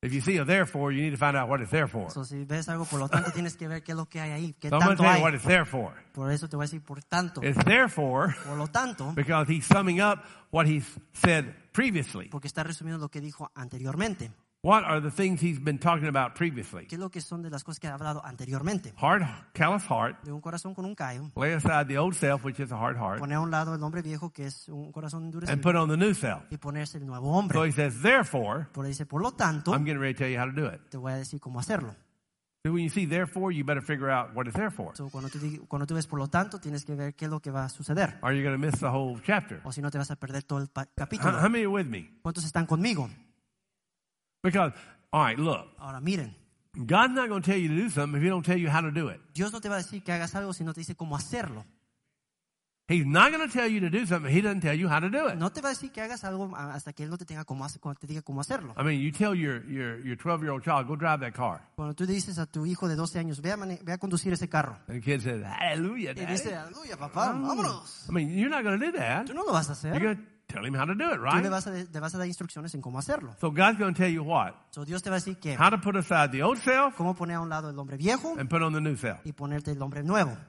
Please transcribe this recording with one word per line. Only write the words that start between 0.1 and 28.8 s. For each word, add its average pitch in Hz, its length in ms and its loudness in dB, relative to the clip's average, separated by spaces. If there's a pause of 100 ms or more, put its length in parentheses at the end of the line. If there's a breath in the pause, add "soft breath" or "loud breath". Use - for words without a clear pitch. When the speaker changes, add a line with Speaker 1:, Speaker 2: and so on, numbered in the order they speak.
Speaker 1:
you 135 100 0
see 185 160 2
a 147 80 2
therefore, 151 480 2
you 135 80 0
need 156 100 0
to 139 60 -4
find 143 200 4
out 127 120 0
what 135 120 2
it's 95 100 -4
there 147 160 4
for. 107 240 -6
Speaker 2:
So, 135 140 -8
si 139 180 -8
ves 151 240 -4
algo 165 180 -4
por 147 140 -4
lo 135 80 -2
tanto, 151 240 2
tienes 170 240 -4
que 160 140 -10
ver 160 140 -8
qué 165 100 -8
es 160 40 -4
lo 160 100 -6
que 160 120 -10
hay 156 120 -6
ahí, 156 280 -6
qué 151 100 -6
Speaker 1:
So 147 60 4
I'm 156 60 6
gonna 190 160 8
Speaker 2:
tanto 180 60 6
Speaker 1:
tell 185 100 10
you 180 40 8
Speaker 2:
hay. 170 60 6
Speaker 1:
what 160 100 6
it's 127 120 -4
there 170 200 6
for. 113 280 -4 (200)
Speaker 2:
Por 135 180 -4
eso 151 180 -2
te 151 80 -6
voy 143 60 -2
a 147 40 -4
decir 151 140 -8
por 143 220 -14
tanto. 175 380 -2
Speaker 1:
It's 139 220 4
there 233 240 8
for 143 460 2 (120)
Speaker 2:
Por 143 120 -6
lo 151 100 -2
tanto, 180 460 -2
Speaker 1:
because 151 360 2
he's 160 160 2
summing 190 360 6
up 208 180 4 (320 loud breath)
what 160 140 4
he 151 160 4 (320)
said 160 320 4 (280)
previously. 170 560 0
Speaker 2:
porque 143 180 -10
está 156 160 -6
resumiendo 160 360 -8
lo 147 100 -8
que 147 120 -10
dijo 151 340 -12
anteriormente. 131 760 -4 (340)
Speaker 1:
What 196 200 6
are 156 160 2
the 147 100 -2
things 190 320 2
he's 156 180 0
been 143 160 0
talking 160 300 2
about 135 300 0
previously? 120 500 -4
Speaker 2:
¿Qué 165 80 -14
es 170 40 -10
lo 190 120 -6
que 180 80 -10
son 170 220 -10
de 165 80 -10
las 143 160 -10
cosas 160 160 -12
que 160 80 -6
ha 139 60 -8
hablado 151 300 -6
anteriormente? 135 720 -4
Speaker 1:
Heart, 160 560 2
callous 190 360 4
heart. 117 340 0
Speaker 2:
De 147 80 -10
un 147 80 -8
corazón 170 340 -8
con 185 120 -8
un 208 100 -6
callo. 139 400 -8
Speaker 1:
Lay 143 160 2
aside 151 380 4
the 139 80 0
old 175 180 4
self, 139 300 2
which 135 160 -4
is 123 100 -4
a 117 60 -6
hard 123 180 0
heart. 101 240 -2
Speaker 2:
Poner 143 160 -4
a 156 60 0
un 165 100 -2
lado 160 240 0
el 151 80 -4
hombre 160 180 -4
viejo, 156 300 -6
que 139 140 -10
es - 240 -12
un 151 240 -12
corazón 156 320 -8
endurecido. 165 280 -4
Speaker 1:
And 139 80 0
put 175 140 8
on 160 140 4
the 156 80 4
new 196 160 6
self. 101 360 -2
Speaker 2:
Y 151 60 -8
ponerse 147 420 -8
el 143 80 -10
nuevo 131 320 -2
hombre. 190 200 2
Speaker 1:
So 160 80 4
he 151 80 2
says, 131 280 2
"Therefore, 151 720 2
Speaker 2:
Por 135 140 -8